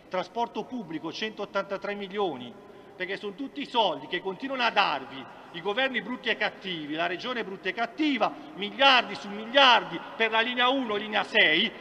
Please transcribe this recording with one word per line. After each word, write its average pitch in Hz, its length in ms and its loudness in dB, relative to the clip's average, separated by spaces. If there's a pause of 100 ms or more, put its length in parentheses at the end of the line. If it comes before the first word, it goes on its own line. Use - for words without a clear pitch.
trasporto 220 560 -4
pubblico, 165 460 -8
centottantatré 202 840 -6
milioni, 185 580 -4 (420)
perché 180 220 -6
sono 196 180 -8
tutti 277 280 -10
i - 40 -8
soldi 180 400 2
che 175 140 -4
continuano 240 420 -4
a 226 80 4
darvi 135 540 0 (280)
i 170 100 -10
governi 226 400 0
brutti 233 260 -6
e 208 80 0
cattivi, 170 580 -6
la 165 120 0
regione 208 360 -4
brutta 190 280 -6
e - 20 -2
cattiva, 233 580 0 (240)
miliardi 208 600 4
su - 160 -10
miliardi 220 680 6 (160)
per 226 160 2
la 226 100 4
linea 247 280 2
uno, 254 280 0
linea 214 280 0
sei, 190 560 4